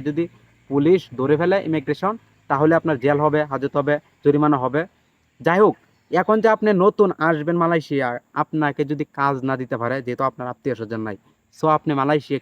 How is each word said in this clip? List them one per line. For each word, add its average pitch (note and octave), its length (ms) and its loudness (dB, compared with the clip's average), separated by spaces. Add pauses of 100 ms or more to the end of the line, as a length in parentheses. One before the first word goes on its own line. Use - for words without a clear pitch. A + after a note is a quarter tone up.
যদি D3+ 160 -4 (460)
পুলিশ C#3+ 300 4 (180)
ধরে C3+ 220 2
ফেলে F3+ 160 2 (120)
ইমিগ্রেশন, D#3 460 -4 (360)
তাহলে D3 280 4
আপনার D#3 260 0
জেল C#3+ 200 2
হবে, D3+ 160 2 (100)
হাজত C3+ 260 -4
হবে, C#3+ 180 0 (300)
জরিমানা D3 400 2
হবে। C3 160 0 (600)
যাই E3 220 2
হোক, G#3+ 120 4 (360)
এখন F#3 320 2
যে A3 140 4
আপনি G#3+ 140 0 (140)
নতুন G3+ 240 4 (200)
আসবেন E3 340 -2
মালয়েশিয়া, D3+ 460 0 (340)
আপনাকে D3+ 480 -2
যদি D3 140 -4 (140)
কাজ C#3 160 0 (140)
না C3+ 80 0
দিতে B2+ 260 -6
পারে, A#2+ 220 -2
যেহেতু B2 260 -6
আপনার B2 220 -10
আত্মীয় B2+ 260 -6
স্বজন A2+ 300 -8
নাই, G2+ 80 -10 (420)
so - 60 -4 (120)
আপনি D3+ 240 -4
মালয়েশিয়া C#3 420 -2